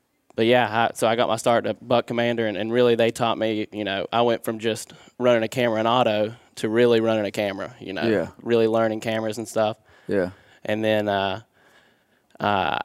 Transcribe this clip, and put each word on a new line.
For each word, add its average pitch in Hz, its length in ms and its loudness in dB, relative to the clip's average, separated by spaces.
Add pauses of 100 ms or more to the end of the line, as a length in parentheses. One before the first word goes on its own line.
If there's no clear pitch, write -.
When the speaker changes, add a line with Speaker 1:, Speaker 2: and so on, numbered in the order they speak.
(360)
Speaker 1:
but 113 100 2
yeah, 120 240 4
I, 117 240 0
so - 140 -2
I 113 80 2
got 113 120 0
my 107 80 0
start 117 300 0
at 107 200 -8
Buck 120 200 0
Commander, 117 400 -2
and, 107 100 -4
and 107 160 -4
really 120 240 4
they 113 140 2
taught 113 280 -2
me, 107 340 -2
you 104 120 -6
know, 98 280 -4
I 117 100 2
went 117 220 0
from 113 140 -6
just 107 340 -4 (260)
running 120 240 4
a 110 60 -2
camera 117 320 0
in 113 60 2
auto 113 480 2 (220)
to 113 120 -4
really 117 320 4
running 110 260 0
a 98 40 -4
camera, 98 500 -6
you - 140 -12
know, 87 120 -4
Speaker 2:
Yeah. 98 220 0 (140)
Speaker 1:
really 113 260 2
learning 110 320 0
cameras 110 380 -4
and 110 100 -10
stuff. 110 300 -2 (280)
Speaker 2:
Yeah. 95 240 -2 (360)
Speaker 1:
And 107 180 -2
then, 107 240 2
uh, 98 320 -2 (1000)
uh, 95 460 0